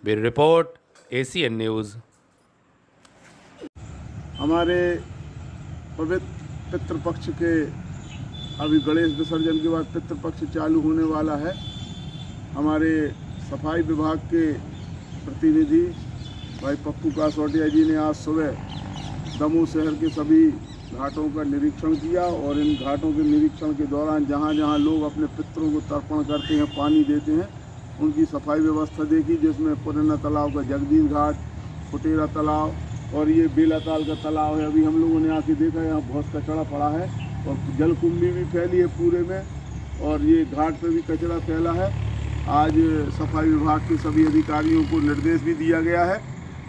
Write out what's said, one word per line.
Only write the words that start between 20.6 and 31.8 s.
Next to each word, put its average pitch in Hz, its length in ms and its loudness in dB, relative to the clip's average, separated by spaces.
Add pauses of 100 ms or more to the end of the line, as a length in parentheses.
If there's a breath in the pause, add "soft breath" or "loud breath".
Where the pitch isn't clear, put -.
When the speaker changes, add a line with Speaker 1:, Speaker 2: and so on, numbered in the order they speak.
Speaker 2:
घाटों 139 400 -4
का 151 140 -4
निरीक्षण 143 500 0
किया 170 260 0
और 143 380 0
इन 151 180 2
घाटों 143 360 -2
के 151 100 2
निरीक्षण 151 500 4
के 147 140 0
दौरान 147 380 0
जहाँ 151 280 0
जहाँ 151 260 2
लोग 151 240 2
अपने 147 300 -2
पितरों 156 380 -4
को 151 80 0 (100)
तर्पण 147 360 -2
करते 147 280 -2
हैं, 147 140 4
पानी 147 380 4
देते 147 260 0
हैं, 175 160 2 (520)
उनकी 156 280 2
सफाई 147 320 -2
व्यवस्था 156 460 0
देखी, 156 320 4
जिसमें 302 460 0
पुराना 151 340 2
तालाब 147 380 0
का 143 120 0
जगदीश 143 440 2
घाट, 147 240 2 (560)